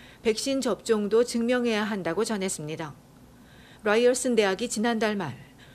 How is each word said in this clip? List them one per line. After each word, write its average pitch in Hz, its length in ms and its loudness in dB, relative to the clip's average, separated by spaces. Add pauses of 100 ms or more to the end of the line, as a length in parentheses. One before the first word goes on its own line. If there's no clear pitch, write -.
(220)
백신 262 400 -2
접종도 220 640 2
증명해야 233 600 0
한다고 196 400 -2
전했습니다. 165 680 -6 (880)
라이어슨 240 520 4
대학이 202 320 2
지난달 220 480 0
말, 165 220 -6 (380)